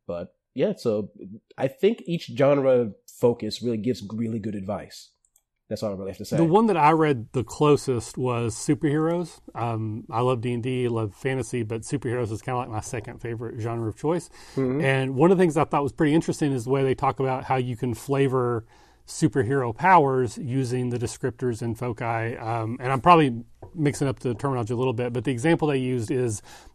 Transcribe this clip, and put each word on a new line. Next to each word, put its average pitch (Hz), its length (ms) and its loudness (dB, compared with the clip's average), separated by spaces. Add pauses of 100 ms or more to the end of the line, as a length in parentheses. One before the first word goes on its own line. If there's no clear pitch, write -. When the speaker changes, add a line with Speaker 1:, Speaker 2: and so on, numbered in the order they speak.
Speaker 1:
But 87 260 -8 (200)
yeah, 156 240 0
so 107 340 -2 (460)
I 127 100 -2
think 208 380 0
each 170 280 -4
genre 131 580 4 (280)
focus 117 420 0
really 117 160 -2
gives 110 240 -4 (140)
really 113 240 -4
good 104 160 -6
advice. 95 540 -10 (580)
That's 107 160 -6
all 107 80 -2
I - 60 -6
really 95 120 -8
have 95 80 -10
to 104 80 -12
say. - 100 -4
Speaker 2:
The 156 100 4
one 196 200 6
that 202 120 2
I 151 160 6
read 151 380 2
the 123 120 -2
closest 135 760 2
was 120 380 -2
superheroes. 156 840 -2 (140)
Um, 113 560 -4
I 117 120 -2
love 127 200 2
D 123 100 -2
and 120 120 -4
D, 127 240 -2
love 113 260 -2
fantasy, 131 480 -4
but 113 220 -6
superheroes 123 480 -4
is 107 100 -6
kinda 127 160 -6
like 123 120 -4
my 110 120 -6
second 120 400 -10
favorite 117 400 -8
genre 117 260 -4
of 104 80 -4
choice. 156 360 -2 (240)
Speaker 1:
Mm-hmm. 135 260 0
Speaker 2:
And 135 340 2
one 151 140 6
of 190 80 6
the 185 60 6
things 160 140 2
I 147 80 4
thought 143 180 0
was 131 80 -2
pretty 151 240 2
interesting 160 380 0
is 123 100 -2
the 123 80 -4
way 135 120 2
they 131 120 2
talk 135 240 -2
about 131 240 -2
how 131 140 0
you 123 200 -2
can 123 160 -2
flavor 127 720 0 (400)
superhero 131 720 0
powers 135 600 4
using 127 520 -2
the 120 80 -2
descriptors 120 640 -4
and 113 160 -4
foci. 117 600 -4
Um, 113 420 -4
and 127 120 -2
I'm 131 100 0
probably 147 420 6 (320)
mixing 143 320 0
up 127 120 -4
the 123 140 -2
terminology 123 400 -4
a 117 40 -2
little 131 160 0
bit, 120 200 -4
but 123 100 -4
the 143 80 -2
example 151 360 2
they 143 100 2
used 127 340 -2
is, 123 300 -2 (340)